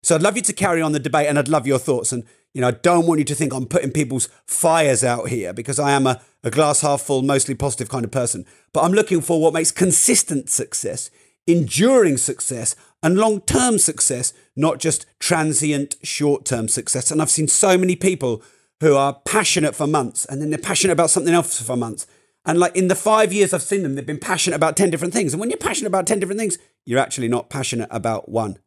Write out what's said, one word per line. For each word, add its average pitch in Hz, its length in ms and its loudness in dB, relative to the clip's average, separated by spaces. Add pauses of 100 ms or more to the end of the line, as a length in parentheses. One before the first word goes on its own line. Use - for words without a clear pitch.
So 165 120 2
I'd 156 60 2
love 202 140 2
you 240 80 -6
to 202 100 -2
carry 175 280 0
on 156 100 0
the 151 80 0
debate, 147 280 0
and 147 120 2
I'd 131 100 -2
love 147 180 0
your 135 120 2
thoughts. 127 340 -2
And, 117 100 -6 (300)
you 127 80 -4
know, 123 80 2
I - 20 0
don't 170 340 2
want 165 140 2
you 147 60 2
to 147 100 -4
think 143 180 -2
I'm 131 120 -6
putting 139 260 -2
people's 131 380 -2 (160)
fires 156 580 2
out 120 240 -2
here, 98 240 -4
because 117 260 -6
I 143 140 0
am 139 160 4
a, 127 140 0 (200)
a 123 80 -4
glass 147 300 2
half 143 220 0
full, 135 200 0
mostly 135 320 0
positive 123 360 -4
kind 123 160 -4
of 101 60 -10
person. 120 340 -4 (260)
But 143 120 2
I'm 175 100 2
looking 208 260 2
for 160 220 0
what 160 120 4
makes 160 180 0
consistent - 760 0
success, - 640 -6 (360)
enduring 170 680 4
success, - 600 -4 (260)
and 180 140 4
long-term 220 600 2
success, 131 540 -2 (240)
not 143 240 0
just - 260 -2 (140)
transient, 151 800 0
short-term 135 680 -2
success. - 420 -2
And 156 100 0
I've 156 80 0
seen 156 200 0
so 185 280 4
many 185 200 2
people 139 440 -2 (380)
who 151 160 6
are 139 300 2
passionate 165 500 0
for 151 100 -2
months, 143 380 -2
and 139 180 -8
then 151 80 -6
they're 151 100 -4
passionate 190 340 0
about 160 160 2
something 170 240 2
else 170 280 0
for 123 140 -6
months. 117 320 -6 (380)
And, 160 120 0
like, 175 160 2
in 185 140 0
the 180 80 2
five 214 380 2
years 196 200 2
I've 175 100 -2
seen 196 200 -2
them, 135 120 -4
they've 131 100 -8
been 147 120 -6
passionate 175 380 -2
about 151 220 2
ten 196 120 4
different 165 240 -4
things. 185 200 0
And 175 80 -4
when 233 80 -4
you're 427 80 -4
passionate 311 300 -4
about 185 200 0
ten 240 140 0
different 196 180 -4
things, 214 180 -4 (280)
you're 123 140 0
actually 127 280 -2
not 120 220 -2
passionate 123 420 -6
about 110 380 -4
one 107 380 -4